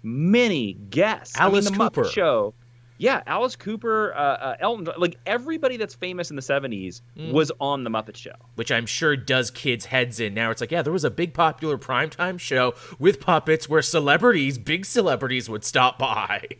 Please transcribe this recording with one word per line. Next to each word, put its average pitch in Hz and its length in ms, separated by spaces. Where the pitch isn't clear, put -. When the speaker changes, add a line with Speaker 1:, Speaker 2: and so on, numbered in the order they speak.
Speaker 1:
many 156 720
guests. 190 480
Speaker 2:
Alice 196 300
Speaker 1:
I - 40
mean, 196 60
The 220 60
Muppet 226 120
Speaker 2:
Cooper. 123 100
Speaker 1:
Show. 123 480
Yeah, 240 300
Alice 214 300
Cooper, 220 560
uh, - 60
uh, 135 420
Elton 208 240
John, 160 120
like, 170 280
everybody 254 500
that's 220 200
famous 180 340
in 147 80
the 135 40
seventies 120 600
Speaker 2:
Mm. 80 160
Speaker 1:
was 151 260
on 139 240
The 120 60
Muppet 110 260
Show. - 200
Speaker 2:
Which 117 160
I'm 117 140
sure 147 320
does 127 340
kids' 120 340
heads 123 360
in 104 120
now. 113 180
It's 110 100
like, 117 100
yeah, 170 100
there 147 120
was 175 100
a 135 80
big 165 220
popular 156 440
primetime 160 600
show 127 340
with 185 200
puppets 160 480
where 151 140
celebrities, 147 760
big 156 280
celebrities, 131 640
would 104 160
stop 127 340
by. 110 460